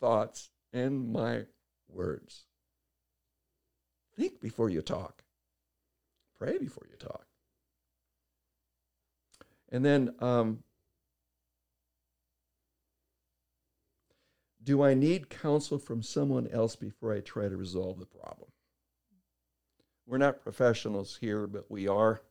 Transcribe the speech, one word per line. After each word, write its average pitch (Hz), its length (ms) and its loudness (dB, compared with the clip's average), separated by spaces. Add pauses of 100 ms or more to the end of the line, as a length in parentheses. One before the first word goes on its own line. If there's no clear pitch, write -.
thoughts 110 500 0 (200)
and 131 400 -2
my 113 360 -2 (420)
words." - 560 -8 (1700)
Think 370 200 -2
before 113 300 -2
you 80 140 -2
talk. - 420 -8 (1120)
Pray - 200 -4
before - 320 -10
you - 80 -20
talk. - 260 -14 (2500)
And 127 100 0
then, 143 360 4
um, 117 440 2 (4000)
do 139 200 4
I 139 120 8
need 151 360 4
counsel 147 480 -2
from 117 240 -6
someone 135 460 0
else 113 280 0
before 104 360 -6
I 101 80 -2
try 101 280 -6
to 95 80 -4
resolve 92 420 -6
the 92 80 -14
problem? - 440 -20 (1600)
We're 123 120 -4
not 139 240 2
professionals 110 800 0
here, 107 260 -2
but 101 240 -12
we 98 180 -6
are 110 420 4